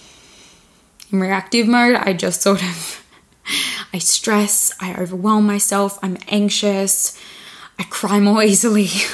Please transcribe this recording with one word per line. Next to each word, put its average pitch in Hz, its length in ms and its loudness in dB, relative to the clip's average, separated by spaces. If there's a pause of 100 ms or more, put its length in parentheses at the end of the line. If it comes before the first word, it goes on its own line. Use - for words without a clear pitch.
(1120)
In 190 100 2
reactive 190 460 0
mode, 240 280 4
I 196 180 0
just 175 280 -2
sort 196 200 2
of 170 420 -6 (920)
I 180 60 -4
stress, - 800 0
I 185 160 -8
overwhelm 190 500 0
myself, 202 560 0
I'm 185 160 -4 (100)
anxious, 202 920 -2 (600)
I 190 40 -8
cry - 360 -2
more 208 240 4
<laughs> 214 80 4
easily, 208 360 2 (260)